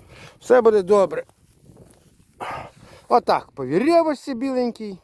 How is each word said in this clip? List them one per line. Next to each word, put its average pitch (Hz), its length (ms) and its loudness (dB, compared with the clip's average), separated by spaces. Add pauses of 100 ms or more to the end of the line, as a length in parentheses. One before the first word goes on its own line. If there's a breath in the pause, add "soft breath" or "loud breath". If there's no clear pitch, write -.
(400 loud breath)
Все 247 220 4
буде 214 220 4
добре. 175 400 0 (1900 loud breath)
Отак, 208 420 0
по 135 140 -12
вірьовості 285 680 0
біленький. 233 720 -6